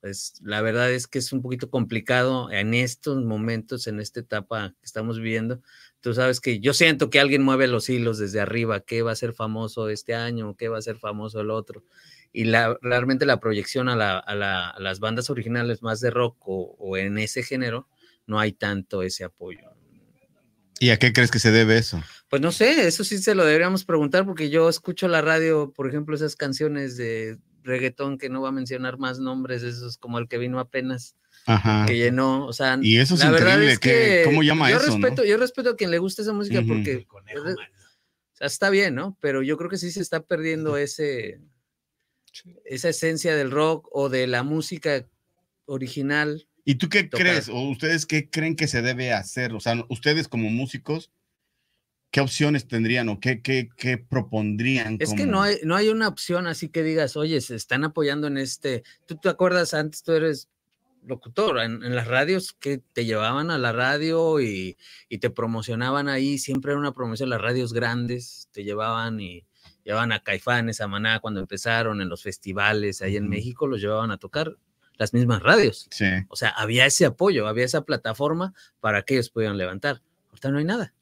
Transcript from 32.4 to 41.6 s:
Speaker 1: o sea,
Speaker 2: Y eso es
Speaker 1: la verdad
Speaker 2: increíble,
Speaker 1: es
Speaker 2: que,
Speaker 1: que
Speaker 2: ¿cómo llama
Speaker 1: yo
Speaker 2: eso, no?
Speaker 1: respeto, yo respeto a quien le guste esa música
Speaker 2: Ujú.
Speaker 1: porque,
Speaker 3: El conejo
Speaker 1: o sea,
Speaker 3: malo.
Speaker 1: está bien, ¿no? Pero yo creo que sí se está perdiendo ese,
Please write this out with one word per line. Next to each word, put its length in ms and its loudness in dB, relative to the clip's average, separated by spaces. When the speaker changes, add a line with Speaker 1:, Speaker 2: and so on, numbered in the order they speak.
Speaker 1:
o 60 -8
sea, 280 2
Speaker 2:
Y 180 8
eso 160 6
es 60 6
Speaker 1:
la 100 8
verdad 240 8
Speaker 2:
increíble, 180 6
Speaker 1:
es 60 4
Speaker 2:
que, 120 4
Speaker 1:
que 340 6
Speaker 2:
¿cómo 180 6
llama 280 6
Speaker 1:
yo 60 6
Speaker 2:
eso, 100 4
no? 60 4
Speaker 1:
respeto, 180 2
yo 120 4
respeto 340 0
a 60 -2
quien 140 0
le 80 4
guste 240 -2
esa 100 -2
música 280 0
Speaker 2:
Ujú. 80 2
Speaker 1:
porque, 240 0
Speaker 3:
El 140 -6
conejo 360 -14
Speaker 1:
o 20 -12
sea, 120 -4
Speaker 3:
malo. 120 -14
Speaker 1:
está 300 -2
bien, 240 2
¿no? 260 -6
Pero 220 0
yo 160 0
creo 100 -6
que 100 -6
sí 120 -6
se 100 -6
está 200 -4
perdiendo 560 -2
ese, 640 -4